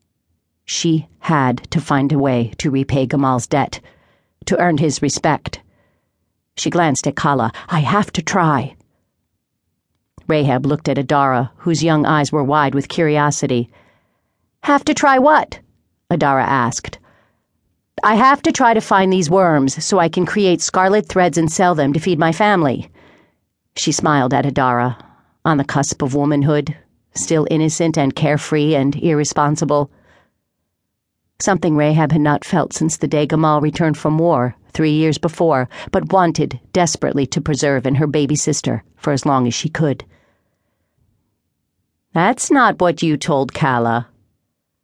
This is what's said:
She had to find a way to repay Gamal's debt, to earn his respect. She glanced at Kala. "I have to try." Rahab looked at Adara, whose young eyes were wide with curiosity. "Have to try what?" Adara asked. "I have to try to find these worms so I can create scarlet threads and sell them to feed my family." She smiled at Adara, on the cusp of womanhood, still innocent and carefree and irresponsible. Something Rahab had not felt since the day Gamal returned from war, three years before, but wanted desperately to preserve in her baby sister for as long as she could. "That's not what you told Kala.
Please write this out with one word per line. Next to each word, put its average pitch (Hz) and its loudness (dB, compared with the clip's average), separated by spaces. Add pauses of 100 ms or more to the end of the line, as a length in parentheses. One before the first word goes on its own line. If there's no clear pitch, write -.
(640)
She 160 -2 (100)
had 131 0
to 160 -2
find 139 0
a 139 2
way 123 0
to 151 -2
repay 135 0
Gamal's 131 0
debt, - -2 (640)
to - -2
earn 165 2
his 147 -2
respect. - -2 (960)
She - -6
glanced 160 0
at 139 -4
Kala. 131 0 (160)
"I 160 0
have 202 0
to - -4
try." 156 0 (1500)
Rahab 139 0
looked 143 -2
at 131 0
Adara, 131 0
whose 160 -2
young 156 2
eyes 147 0
were 151 0
wide 139 0
with 139 -4
curiosity. 147 0 (960)
"Have 285 2
to 302 -2
try 269 2
what?" 277 2 (520)
Adara 143 2
asked. 120 -2 (1040)
"I 214 4
have 262 4
to 330 0
try 240 2
to 220 2
find 190 2
these 185 2
worms 156 2
so 196 0
I 170 2
can 180 0
create 185 0
scarlet 190 0
threads 180 0
and 160 0
sell 175 2
them 143 0
to 156 -2
feed 175 0
my 165 2
family." 175 0 (880)
She - -2
smiled 143 0
at 135 0
Adara, 123 0 (480)
on 160 2
the 139 0
cusp - -4
of 139 -2
womanhood, 147 0 (380)
still - -2
innocent 156 0
and 135 0
carefree 151 0
and 139 0
irresponsible. 147 0 (1500)
Something 180 0
Rahab 151 2
had 151 2
not 147 0
felt - -2
since 160 -4
the 156 -4
day 151 0
Gamal 156 0
returned 151 0
from 156 -2
war, 139 0 (160)
three 156 0
years 156 0
before, 151 0 (240)
but 156 -2
wanted 165 0 (140)
desperately 143 0
to - -6
preserve 139 -2
in 131 0
her 151 0
baby 147 0
sister 131 -4 (140)
for 151 -2
as 131 -4
long 131 2
as 117 -2
she - -6
could. 147 -2 (2000)
"That's 190 0
not 233 2
what 175 0
you 156 0
told 139 -2
Kala. 120 0 (760)